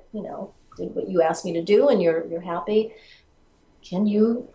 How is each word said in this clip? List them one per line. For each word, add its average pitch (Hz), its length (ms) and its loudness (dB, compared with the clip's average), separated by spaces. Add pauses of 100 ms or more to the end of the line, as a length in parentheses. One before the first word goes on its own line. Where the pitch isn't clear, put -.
(120)
you 214 100 -8
know, - 300 -12 (240)
did - 200 -10
what - 120 -6
you 185 140 2
asked 160 240 0
me 175 80 -4
to 170 80 -2
do 208 260 4
and 220 140 4
you're, 165 260 2
you're 165 140 -8
happy. 214 500 -2 (920)
Can 185 240 -4
you 214 500 0